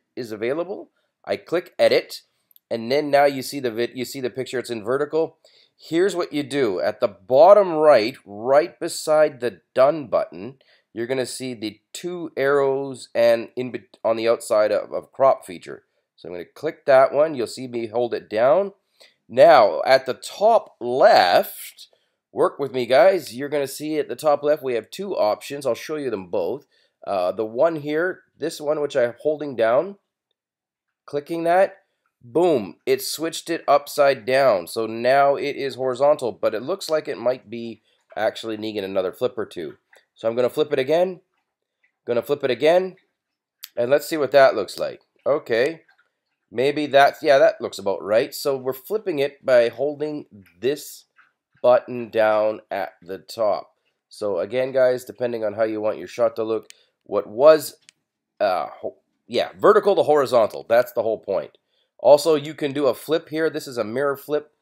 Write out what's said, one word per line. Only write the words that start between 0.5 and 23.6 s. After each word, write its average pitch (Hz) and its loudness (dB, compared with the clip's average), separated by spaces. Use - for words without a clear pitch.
I 104 -4
click 175 -6
edit, 117 2
and 113 -6
then 143 -2
now 139 4
you 135 0
see 139 -10
the 127 -4
vid-, 120 -6
you 123 -6
see 139 -12
the 123 -4
picture, 127 -8
it's 113 -8
in 113 -8
vertical. 147 -2
Here's 175 -2
what 170 -6
you 147 -4
do. 120 -2
At 104 -4
the 120 0
bottom 175 6
right, 135 4
right 131 0
beside 156 -2
the 113 -6
done 139 2
button, 87 -6
you're 117 -8
gonna 131 -2
see 127 -10
the 104 -10
two 175 -12
arrows 139 -2
and 117 2
in 127 -6
bet-, - -14
on 113 0
the 113 -2
outside 107 2
of, 71 -4
of 80 -8
crop - 2
feature. 82 -16
So - -18
I'm 87 -12
gonna 87 -10
click - -10
that 135 6
one. 151 2
You'll 117 -4
see 127 -12
me 117 -6
hold 113 -4
it - -8
down. 151 2
Now, 120 6
at 131 4
the 123 -4
top - 0
left, 123 2
work 151 -2
with 135 -8
me, 127 -2
guys. 143 4
You're 139 -8
gonna 143 -2